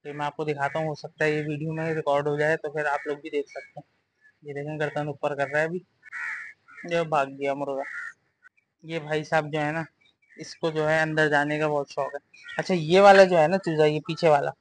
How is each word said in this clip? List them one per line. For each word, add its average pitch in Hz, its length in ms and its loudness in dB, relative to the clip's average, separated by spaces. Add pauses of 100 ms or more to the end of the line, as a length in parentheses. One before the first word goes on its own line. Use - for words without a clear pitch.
तो 147 100 -12
मैं 147 120 -6
आपको 151 200 -6
दिखाता 139 340 -2
हूँ, 160 80 -2
हो 151 80 -4
सकता - 300 -6
है 151 100 2
ये 151 60 -2
वीडियो 151 320 -6
में 160 200 -4
record 147 340 0
हो 147 100 0
जाए, 151 180 2
तो 151 140 -8
फिर 147 160 -4
आप 143 220 -2
लोग 147 100 -4
भी 156 120 -14
देख 143 180 -2
सकते - 320 -16
हैं। - 40 -20 (600)
ये 143 80 -12
देखें, 147 260 -8
गर्दन 147 280 -4
ऊपर 143 280 -6
कर 139 120 -2
रहा 147 140 -2
है 160 60 -2
अभी, 180 140 -6 (1040)
जो 170 200 -2
भाग 147 240 0
गया 139 260 -4
मुर्गा। 139 280 -6 (1000)
ये 165 140 -6
भाई 151 240 -4
साहब 151 280 -2
जो 156 80 -4
है 147 120 -2
ना, 160 140 -6 (540)
इसको - 320 -6
जो 156 140 -2
है 156 160 2
अंदर 156 280 2
जाने 147 300 2
का 156 80 0
बहुत 147 240 -2
शौक 135 220 -6
है। 139 60 -10 (400)
अच्छा, - 140 -2
ये 170 280 4
वाला 196 220 12
जो 180 140 6
है 151 100 6
ना 190 100 2
चूजा, 156 280 2
ये 151 140 2
पीछे 160 300 0
वाला 143 320 2